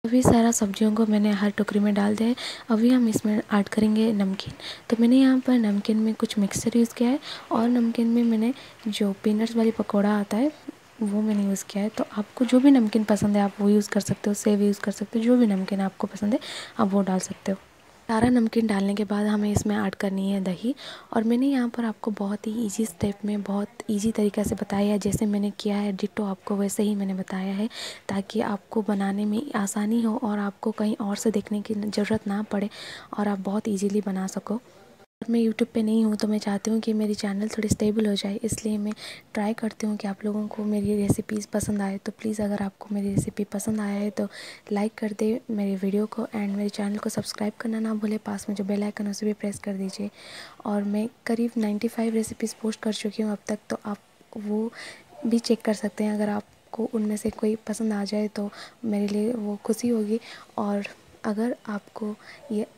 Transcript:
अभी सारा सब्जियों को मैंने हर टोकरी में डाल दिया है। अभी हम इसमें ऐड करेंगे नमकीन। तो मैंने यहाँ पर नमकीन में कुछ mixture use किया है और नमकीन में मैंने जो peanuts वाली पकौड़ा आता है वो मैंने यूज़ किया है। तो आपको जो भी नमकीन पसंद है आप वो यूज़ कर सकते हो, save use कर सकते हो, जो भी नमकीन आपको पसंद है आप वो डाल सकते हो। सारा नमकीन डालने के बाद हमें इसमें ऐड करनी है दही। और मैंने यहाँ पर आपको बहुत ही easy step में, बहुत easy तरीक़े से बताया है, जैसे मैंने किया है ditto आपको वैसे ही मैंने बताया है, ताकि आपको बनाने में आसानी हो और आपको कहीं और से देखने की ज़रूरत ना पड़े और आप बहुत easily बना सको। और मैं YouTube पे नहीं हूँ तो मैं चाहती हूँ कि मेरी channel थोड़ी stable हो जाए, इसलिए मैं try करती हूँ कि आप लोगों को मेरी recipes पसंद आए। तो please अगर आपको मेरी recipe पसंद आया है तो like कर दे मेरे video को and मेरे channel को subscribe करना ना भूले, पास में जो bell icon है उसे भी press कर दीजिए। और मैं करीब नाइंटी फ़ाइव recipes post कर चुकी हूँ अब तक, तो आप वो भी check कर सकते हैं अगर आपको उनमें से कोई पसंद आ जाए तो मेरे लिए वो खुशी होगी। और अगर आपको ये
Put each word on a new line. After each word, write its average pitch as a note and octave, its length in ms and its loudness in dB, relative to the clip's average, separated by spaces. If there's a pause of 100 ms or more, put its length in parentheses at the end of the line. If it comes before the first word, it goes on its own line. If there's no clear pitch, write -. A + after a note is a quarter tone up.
अभी B3 200 4
सारा A#3 280 8
सब्जियों G#3+ 440 2
को A3+ 100 4
मैंने G#3+ 280 4
हर G3+ 180 2
टोकरी G#3 280 0
में G#3 140 4
डाल G3+ 220 2
दिया A3+ 140 2
है। B3+ 60 2 (340)
अभी A#3 200 6
हम B3 200 6
इसमें G#3+ 240 0
ऐड G#3 360 2
करेंगे G#3+ 440 4
नमकीन। G3 400 0 (360)
तो A3+ 100 2
मैंने A#3+ 200 8
यहाँ C4 200 6
पर B3+ 200 4
नमकीन G#3 400 2
में A3 160 2
कुछ - 240 -2
mixture G3+ 380 0
use A#3 180 4
किया A#3+ 140 2
है C#4+ 100 2 (320)
और A#3 180 4
नमकीन A#3 380 2
में A#3 160 4
मैंने A3+ 300 2 (340)
जो G3+ 260 0 (100)
peanuts A3+ 320 2
वाली A3+ 240 4
पकौड़ा G#3 400 2
आता G3+ 180 -2
है D4 140 2 (500)
वो G#3 200 0
मैंने G#3 260 2
यूज़ G3 220 -2
किया G3+ 140 -2
है। G#3+ 60 -2
तो - 160 -4 (120)
आपको A3 280 -2
जो B3+ 140 6
भी C#4+ 120 8
नमकीन A3 340 6
पसंद G#3 320 2
है G3+ 60 4
आप G3+ 180 -2
वो G3+ 80 6
यूज़ G#3 200 4
कर G3+ 120 0
सकते - 280 -2
हो, G#3 60 0
save G#3 260 2
use G#3 200 2
कर G3+ 100 -2
सकते G#3+ 280 -4
हो, A3 60 0
जो B3 120 6
भी A#3+ 100 6
नमकीन F#3+ 340 0
आपको F#3+ 260 -2
पसंद G#3 260 0
है D4+ 60 2 (400)
आप G3+ 120 4
वो G3+ 100 4
डाल F#3+ 200 2
सकते - 300 -6
हो। F#3+ 60 -2 (520)
सारा A3+ 200 4
नमकीन A3+ 380 4
डालने G3 280 2
के G#3+ 100 0
बाद G#3 200 0
हमें G#3 260 2
इसमें G3+ 260 0
ऐड G3 180 -2
करनी G3 360 -2
है G3+ 120 0
दही। F#3+ 300 -2 (400)
और A3+ 100 2
मैंने A#3+ 240 2
यहाँ B3 220 2
पर A#3 160 -4
आपको G#3+ 260 -4
बहुत G3+ 360 -4
ही G#3+ 40 -4 (140)
easy A3 200 -2
step G#3 400 -4
में, G#3 180 -2
बहुत G3+ 460 -4
easy G#3+ 220 0
तरीक़े G#3 320 0
से F#3+ 120 -2
बताया G3+ 360 0
है, G#3 80 2
जैसे G#3 260 0
मैंने G#3 340 0
किया G3+ 180 -2
है G3+ 160 -2
ditto G#3 320 -4
आपको G3 300 -4
वैसे G3+ 280 0
ही G#3 120 2
मैंने G3 180 -2
बताया F#3+ 400 -4
है, G#3 160 -2 (400)
ताकि G3 320 -2
आपको - 460 -2
बनाने G3 380 0
में G#3 160 0 (140)
आसानी G#3 460 0
हो A3+ 220 0
और G#3 160 -2
आपको G3+ 340 -4
कहीं G#3+ 240 0
और G3+ 180 -2
से A3 160 0
देखने G3+ 300 -2
की G#3+ 140 -6
ज़रूरत G#3 520 -2
ना G3+ 140 -2 (100)
पड़े G3+ 180 -2 (500)
और G#3 80 0
आप G3+ 120 -2
बहुत G3+ 280 -4
easily G3+ 340 0
बना F#3+ 260 -4
सको। G3+ 340 -6 (600)
और A#3 100 -4
मैं A#3 80 4
YouTube A3+ 340 2
पे A3+ 100 2
नहीं A3 220 4
हूँ G#3+ 100 2
तो G#3 120 -2
मैं G#3+ 120 0
चाहती G3+ 320 -2
हूँ A3+ 100 2
कि A3 120 -2
मेरी G#3+ 220 0
channel G3+ 320 -2
थोड़ी G#3+ 220 -2
stable G#3+ 380 0
हो G3+ 80 2
जाए, G3+ 280 -4
इसलिए G#3+ 340 -4
मैं G#3 160 -4 (400)
try G#3+ 200 0
करती A3 340 -4
हूँ G#3+ 100 -2
कि G#3 100 -6
आप G3 180 -6
लोगों G#3 220 -2
को G#3+ 160 -6
मेरी G#3 320 0
recipes G#3 580 -2
पसंद G#3 280 -2
आए। G3 160 -4
तो G#3 140 -8
please G#3+ 300 -6
अगर G3+ 220 -2
आपको - 280 -8
मेरी G3+ 220 -2
recipe G3+ 300 -2
पसंद G#3+ 380 -4
आया G3+ 180 -2
है G#3 100 -2
तो G3+ 180 -4 (440)
like G#3 260 -2
कर G#3+ 220 -4
दे G#3+ 100 0 (220)
मेरे G3+ 240 -2
video G3 300 0
को A3 180 -8
and G3+ 320 -4
मेरे G#3 140 -2
channel G3+ 280 -4
को A3+ 120 -4
subscribe G#3+ 500 -4
करना A3 200 -4
ना A3 140 -2
भूले, G#3+ 240 -2
पास G3+ 320 -6
में G3+ 60 -2
जो G3+ 80 -4
bell G3+ 200 0
icon G#3 220 -4
है G#3 60 -2
उसे G#3 140 -6
भी G#3+ 80 0
press G#3 260 -6
कर G3+ 140 -6
दीजिए। F#3+ 360 -6 (560)
और G#3 180 0
मैं G#3 240 0 (180)
करीब A#3 320 0
नाइंटी G#3 300 0
फ़ाइव A3+ 260 -2
recipes A3 480 -2
post A3 200 -4
कर G#3+ 120 -2
चुकी G#3+ 300 -4
हूँ G#3+ 80 -2
अब - 160 -8
तक, G#3+ 120 -2 (100)
तो A3 160 -6
आप G#3 120 -6 (400)
वो G#3+ 340 -2 (540)
भी A#3 140 4
check A#3 220 0
कर G#3+ 140 0
सकते G#3 280 -4
हैं G#3 120 0
अगर G#3 140 0
आपको - 640 -6
उनमें G#3+ 240 0
से A3 120 -4
कोई G#3+ 260 0 (120)
पसंद G#3+ 260 -2
आ G3+ 120 -2
जाए G#3 240 0
तो G3+ 200 -6 (360)
मेरे G#3 220 0
लिए G#3 260 0
वो G#3 320 -4
खुशी A#3 240 0
होगी। A3 300 0 (380)
और G3+ 260 -2 (420)
अगर A3 300 -2 (140)
आपको G#3 460 -8 (360)
ये G#3+ 140 -2 (120)